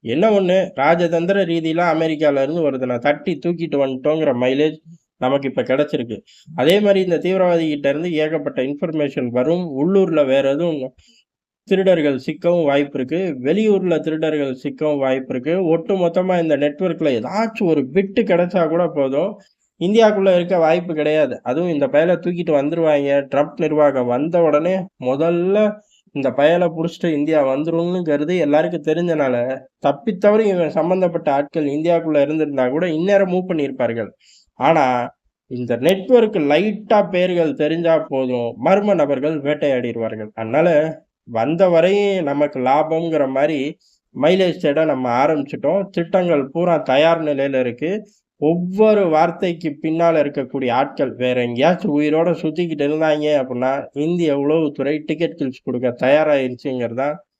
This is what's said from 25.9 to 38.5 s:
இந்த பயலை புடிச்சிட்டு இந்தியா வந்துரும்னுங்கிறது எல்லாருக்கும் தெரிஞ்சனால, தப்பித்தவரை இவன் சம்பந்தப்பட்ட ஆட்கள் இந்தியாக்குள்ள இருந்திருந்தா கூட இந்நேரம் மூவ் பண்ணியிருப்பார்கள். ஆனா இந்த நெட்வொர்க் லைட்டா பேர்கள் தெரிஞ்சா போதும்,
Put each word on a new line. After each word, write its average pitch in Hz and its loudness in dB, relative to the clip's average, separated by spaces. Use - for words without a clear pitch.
இந்த 131 -2
பயலை 160 2
புடிச்சிட்டு 165 -4
இந்தியா 147 2
வந்துரும்னுங்கிறது 165 -2
எல்லாருக்கும் 156 0
தெரிஞ்சனால, 143 -2
தப்பித்தவரை 208 2
இவன் 175 0
சம்பந்தப்பட்ட 170 0
ஆட்கள் 147 -2
இந்தியாக்குள்ள 156 0
இருந்திருந்தா 143 0
கூட 165 -2
இந்நேரம் 185 2
மூவ் 180 -2
பண்ணியிருப்பார்கள். 127 -2
ஆனா 127 2
இந்த 123 -4
நெட்வொர்க் 196 2
லைட்டா 190 2
பேர்கள் 175 0
தெரிஞ்சா 160 0
போதும், 127 -4